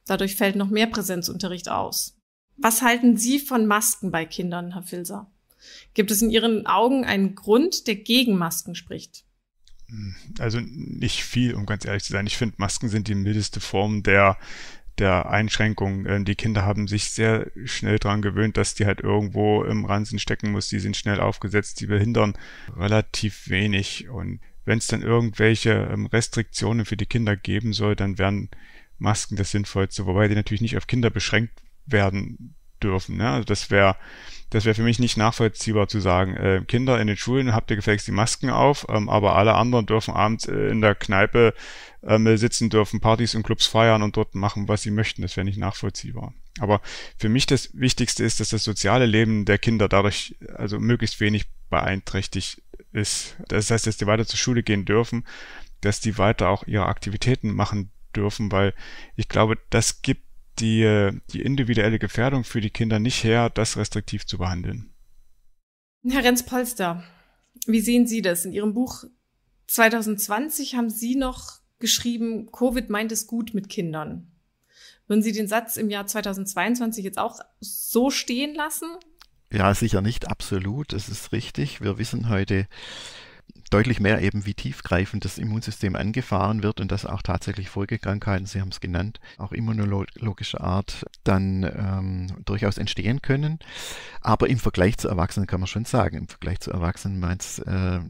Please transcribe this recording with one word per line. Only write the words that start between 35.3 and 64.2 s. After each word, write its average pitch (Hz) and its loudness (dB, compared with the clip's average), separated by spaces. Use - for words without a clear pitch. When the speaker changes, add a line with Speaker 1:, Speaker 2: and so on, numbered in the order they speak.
Speaker 2:
zu 110 -2
sagen, 92 2
äh, 95 2
"Kinder 123 2
in 107 2
den 101 2
Schulen, 127 0
habt 113 0
ihr 113 0
gefälligst 104 2
die 101 -4
Masken 117 2
auf, 127 4
ähm, 107 0
aber 101 4
alle 104 6
anderen 117 4
dürfen 110 0
abends, 107 0
äh, 104 0
in 110 0
der 104 6
Kneipe, 107 4
ähm, 110 6
sitzen, 113 2
dürfen 107 2
Partys 113 4
und 110 -2
Clubs - 2
feiern 113 6
und 104 0
dort 107 0
machen, 101 -2
was 104 2
sie 104 -2
möchten." 107 -2
Das - -6
wär 98 0
nicht 98 -2
nachvollziehbar. - -6
Aber 202 6
für 110 2
mich 123 4
das - 2
Wichtigste 123 0
ist, 113 0
dass 110 -2
das 110 0
soziale 110 2
Leben 110 4
der 101 4
Kinder 104 2
dadurch, 98 2
also 104 -4
möglichst 113 0
wenig 107 2
beeinträchtigt - -2
ist. - -4
Das 107 0
heißt, 117 2
dass 107 -2
die 104 -2
weiter 110 4
zur - -4
Schule 120 2
gehen 101 0
dürfen, 113 0
dass 101 0
die 110 -2
weiter 98 4
auch 98 0
ihre 104 0
Aktivitäten 107 0
machen 101 -2
dürfen, 104 -2
weil 98 4
ich 113 -2
glaube, 110 2
das - 0
gibt - -2
die, 110 4
äh, 104 4
die - -4
individuelle 113 2
Gefährdung 120 0
für - -4
die 107 0
Kinder 110 0
nicht 113 0
her, 117 4
das 110 0
restriktiv 107 -4